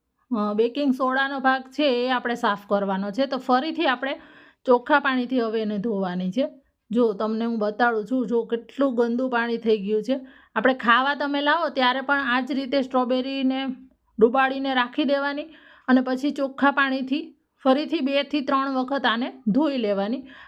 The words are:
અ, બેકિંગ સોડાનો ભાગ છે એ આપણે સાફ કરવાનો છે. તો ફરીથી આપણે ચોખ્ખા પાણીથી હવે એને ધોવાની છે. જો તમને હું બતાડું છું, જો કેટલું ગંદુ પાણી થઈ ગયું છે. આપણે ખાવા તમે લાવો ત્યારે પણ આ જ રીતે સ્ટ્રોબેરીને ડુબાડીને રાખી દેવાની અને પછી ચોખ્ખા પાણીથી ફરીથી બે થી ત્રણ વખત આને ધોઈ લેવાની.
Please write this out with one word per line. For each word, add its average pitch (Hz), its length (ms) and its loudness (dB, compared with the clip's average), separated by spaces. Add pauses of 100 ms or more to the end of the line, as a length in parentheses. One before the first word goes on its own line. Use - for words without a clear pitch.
(360)
અ, 208 160 -2
બેકિંગ 240 400 2
સોડાનો 269 480 0
ભાગ 262 220 2
છે 254 440 0
એ - 20 0
આપણે 240 260 -2
સાફ 214 340 -2
કરવાનો 196 420 0
છે. 254 160 0
તો 269 120 -4
ફરીથી 262 480 0
આપણે 269 340 -2 (460)
ચોખ્ખા 247 320 6
પાણીથી 254 420 0
હવે 226 220 -2
એને 214 160 -4
ધોવાની 185 520 -2
છે. 254 180 0 (420)
જો 226 220 4
તમને 220 320 -2
હું 233 140 -2
બતાડું 214 460 0
છું, 247 220 -2
જો 233 180 0
કેટલું 233 500 -2
ગંદુ 240 340 0
પાણી 233 280 0
થઈ 226 220 2
ગયું 208 240 -2
છે. 254 180 -2 (340)
આપણે 254 200 4
ખાવા 254 400 -2
તમે 285 260 -4
લાવો 302 280 0
ત્યારે 254 320 0
પણ 277 200 -2
આ 262 200 -2
જ 262 120 -4
રીતે 269 300 -2
સ્ટ્રોબેરીને 262 840 -2 (520)
ડુબાડીને 269 560 2
રાખી 254 300 0
દેવાની 285 380 0 (460)
અને 254 120 6
પછી 254 300 -2
ચોખ્ખા 277 400 0
પાણીથી 269 640 -2 (300)
ફરીથી 285 360 2
બે 277 220 2
થી 285 180 -2
ત્રણ 269 340 0
વખત 262 320 -2
આને 233 420 -2
ધોઈ 277 280 2
લેવાની. 208 460 -2 (260)